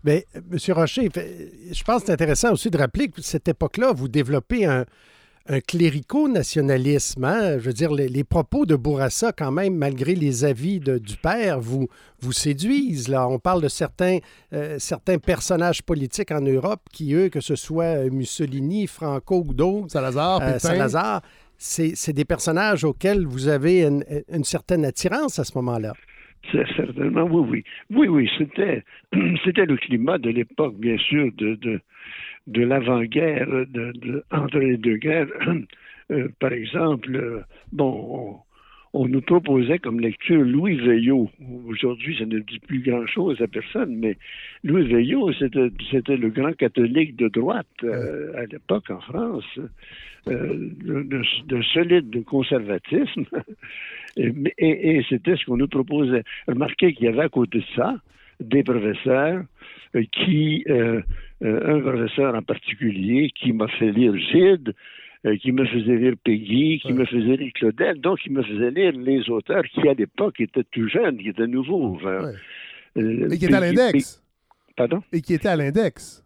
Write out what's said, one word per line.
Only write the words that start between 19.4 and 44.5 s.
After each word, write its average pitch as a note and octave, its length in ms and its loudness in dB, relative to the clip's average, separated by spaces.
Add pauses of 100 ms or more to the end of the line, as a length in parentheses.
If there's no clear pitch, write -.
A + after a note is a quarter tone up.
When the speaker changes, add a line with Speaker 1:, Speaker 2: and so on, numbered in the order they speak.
Speaker 1:
ou C3+ 60 -2
d'autres, F3+ 380 0
Speaker 2:
Salazar, D3 500 0
Speaker 1:
euh, C#3 40 -2
Speaker 2:
Pétain. C3 140 0
Speaker 1:
Salazar, F3 640 0 (360)
c'est, - 380 -2
c'est - 180 -4
des C#3+ 120 0
personnages F3 580 0
auxquels F3+ 420 2
vous C3 220 -2
avez D#3 360 4
une, C#3+ 200 2 (300)
une D#3 100 0
certaine E3 400 0
attirance G3+ 540 -2
à D3 60 -2
ce - 140 -8
moment-là. A#2 360 -4 (580)
Speaker 3:
C'est - 240 2
certainement, C#3 480 0
oui, E3 260 2
oui. A2+ 140 -2 (340)
Oui, C#4+ 100 6
oui, D3 300 4
c'était, D#3 460 -2 (280)
<clears throat> F3+ 320 2
c'était F#3 220 4
le C#3+ 120 2
climat C3 420 0
de A#2+ 100 -2
l'époque, A#2+ 480 -2
bien A2+ 220 0
sûr, D3 380 0
de, G#2+ 180 -2
de, G#2+ 240 -4 (680)
de A#2 180 0
l'avant-guerre, B2+ 840 0
de, B2+ 460 -4
de, B2+ 380 -8
entre D3 280 0
les C3 180 2
deux A2 200 0
guerres. D#3 360 0
<clears throat> - 40 -12 (760)
Euh, C#3 160 -2 (120)
par C3 140 0
exemple, C3 600 -2
euh, A#2 260 -6 (300)
bon, A#2 720 -4 (500)
on, C#3+ 80 0
on B2+ 60 2
nous C3 140 2
proposait D3 580 2
comme A#2 200 -4
lecture A#2 440 2
Louis D3+ 340 2
Veillot. A#2+ 540 4 (360)
Aujourd'hui, B2 520 -4
ça A2 80 -4
ne A2 100 -2
dit G#2+ 220 -8
plus B2+ 240 -6
grand-chose B2 580 -2
à A#2 60 0
personne, C3+ 480 -6
mais A2 200 -2 (480)